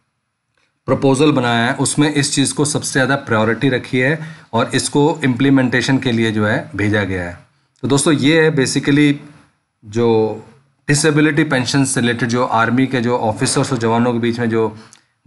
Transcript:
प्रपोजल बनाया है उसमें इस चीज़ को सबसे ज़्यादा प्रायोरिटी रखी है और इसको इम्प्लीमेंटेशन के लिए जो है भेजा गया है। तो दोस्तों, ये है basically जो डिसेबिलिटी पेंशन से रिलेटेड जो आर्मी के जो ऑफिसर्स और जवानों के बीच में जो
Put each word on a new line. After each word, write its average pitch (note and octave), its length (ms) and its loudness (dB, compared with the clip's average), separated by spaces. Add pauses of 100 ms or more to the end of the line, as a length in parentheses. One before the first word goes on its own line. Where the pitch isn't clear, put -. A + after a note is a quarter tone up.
(880)
प्रपोजल C3+ 460 2
बनाया A#2+ 340 0
है C3+ 80 -2
उसमें D3 400 0
इस C#3+ 200 -2
चीज़ C3+ 200 0
को D3 100 0
सबसे - 280 -4
ज़्यादा C3+ 240 0
प्रायोरिटी A2+ 520 -2
रखी B2 300 -2
है D#3 380 -2 (160)
और B2 220 -2
इसको D3 500 0
इम्प्लीमेंटेशन C3 760 2
के C3 140 -2
लिए A2+ 200 0
जो G#2+ 140 0
है C3+ 300 -2
भेजा G#2 280 0
गया F#2 200 -6
है। F2 140 -12 (440)
तो B2+ 60 -4
दोस्तों, C#3+ 260 2
ये D#3 300 4
है D#3+ 120 2
basically C#3+ 580 2 (720)
जो A2 560 0 (480)
डिसेबिलिटी D3+ 560 2
पेंशन C3+ 400 0
से C3 160 -2
रिलेटेड A#2+ 280 -2
जो B2 160 0
आर्मी A#2 420 0
के B2+ 140 -2
जो A#2+ 180 0
ऑफिसर्स A#2+ 540 -2
और B2 60 -2
जवानों A#2 340 0
के A#2 60 -4
बीच A#2 200 -2
में A#2 120 -2
जो A2 280 -2 (480)